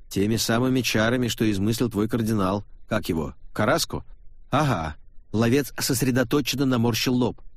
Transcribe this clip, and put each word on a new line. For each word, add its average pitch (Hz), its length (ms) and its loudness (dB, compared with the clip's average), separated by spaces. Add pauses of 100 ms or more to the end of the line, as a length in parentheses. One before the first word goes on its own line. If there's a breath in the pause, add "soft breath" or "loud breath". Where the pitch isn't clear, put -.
"Теми 104 280 2
самыми 123 460 2
чарами, 117 460 2
что 113 220 0
измыслил 110 400 0
твой 104 180 0
кардинал. 107 560 0 (240)
Как 110 200 -2
его? 78 260 -2 (180)
Караско?" 131 520 0 (460)
"Ага". 104 460 0 (360)
Ловец 117 460 2
сосредоточенно 131 840 0
наморщил 120 500 2
лоб. 123 260 0 (160)